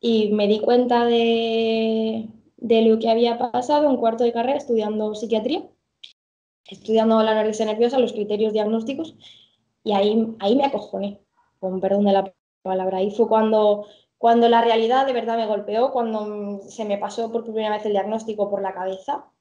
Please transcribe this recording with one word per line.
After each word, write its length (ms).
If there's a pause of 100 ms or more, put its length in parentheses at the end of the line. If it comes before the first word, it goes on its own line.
Y 320
me 160
di 120
cuenta 440
de, 1200 (280)
de 260
lo 160
que 120
había 280
pasado 520
en 80
cuarto 260
de 80
carrera 240
estudiando 580
psiquiatría, 540 (960)
estudiando 560
la 100
anorexia 340
nerviosa, 320
los 140
criterios 420
diagnósticos, 600 (720)
y 80
ahí, 480
ahí 160
me 80
acojoné, 560 (380)
con 220
perdón 260
de 60
la 200 (300)
palabra. 360
Ahí 120
fue 180
cuando, 580 (320)
cuando 300
la 140
realidad 440
de 60
verdad 240
me 100
golpeó, 460
cuando, 300
mm, 400
se 240
me 120
pasó 340
por 120
primera 260
vez 140
el 80
diagnóstico 580
por 120
la 100
cabeza. 540 (140)